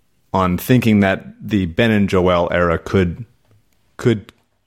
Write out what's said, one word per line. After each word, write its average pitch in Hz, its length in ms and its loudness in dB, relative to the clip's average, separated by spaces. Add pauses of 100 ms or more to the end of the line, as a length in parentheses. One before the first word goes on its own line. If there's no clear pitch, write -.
(320)
on 90 260 0
thinking 113 420 2
that 95 240 0 (160)
the 104 260 -2
Ben 110 260 0
and 101 160 2
Joel 90 440 2
era 85 260 0
could, 90 460 -2 (720)
could 113 360 -2 (340)